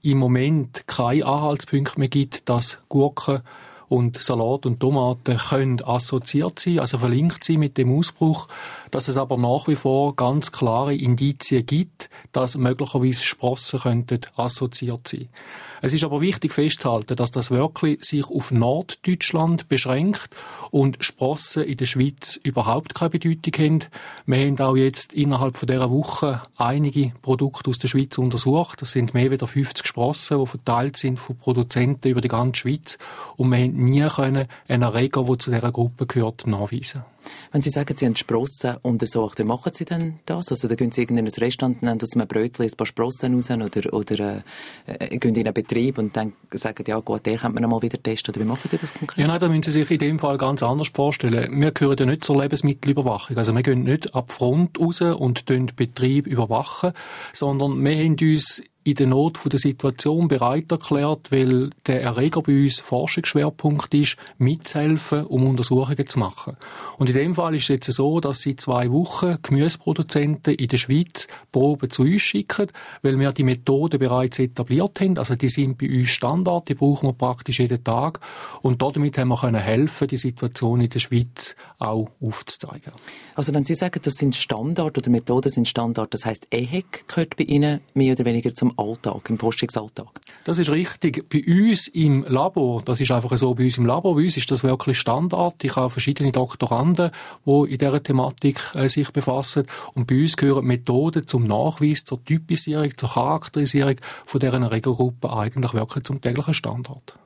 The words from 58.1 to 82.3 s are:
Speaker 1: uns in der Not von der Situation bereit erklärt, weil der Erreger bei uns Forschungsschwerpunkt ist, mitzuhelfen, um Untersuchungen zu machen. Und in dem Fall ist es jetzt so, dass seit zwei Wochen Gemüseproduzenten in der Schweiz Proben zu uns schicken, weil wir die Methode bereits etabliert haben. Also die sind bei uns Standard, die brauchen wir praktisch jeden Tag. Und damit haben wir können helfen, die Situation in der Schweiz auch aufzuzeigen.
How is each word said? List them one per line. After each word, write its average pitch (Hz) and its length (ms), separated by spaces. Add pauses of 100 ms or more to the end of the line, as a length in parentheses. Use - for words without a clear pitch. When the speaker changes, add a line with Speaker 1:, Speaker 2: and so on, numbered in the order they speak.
Speaker 1:
uns 156 420 (240)
in 143 100
der 139 100
Not 143 320
von - 100
der 139 100
Situation 147 720
bereit 135 420
erklärt, 151 600
weil 131 380 (160)
der 127 160
Erreger 127 400
bei 139 220
uns 131 160
Forschungsschwerpunkt 151 1120
ist, 147 240 (180)
mitzuhelfen, 151 880
um 131 220
Untersuchungen 131 600
zu - 120
machen. - 400 (400)
Und 135 100
in 127 80
dem 160 180
Fall 165 200
ist 139 80
es - 60
jetzt 135 220
so, 143 300
dass 139 220
seit 139 180
zwei 123 320
Wochen 175 480
Gemüseproduzenten 151 1160
in 123 120
der 127 80
Schweiz 143 520 (220)
Proben 139 380
zu 131 140
uns 175 180
schicken, - 460 (340)
weil 135 180
wir 139 140
die 143 100
Methode 135 560
bereits 127 400
etabliert 131 640
haben. 190 160
Also 131 180
die 123 140
sind 131 300
bei - 100
uns 127 220
Standard, 175 580
die 143 60
brauchen 143 340
wir 127 60
praktisch 127 460
jeden 123 220
Tag. 131 380 (400)
Und 127 220
damit 147 340
haben 127 120
wir 123 100
können 113 240
helfen, 131 460
die 127 100
Situation 123 640
in 117 80
der - 80
Schweiz - 580 (220)
auch 110 320 (100)
aufzuzeigen. - 720 (420)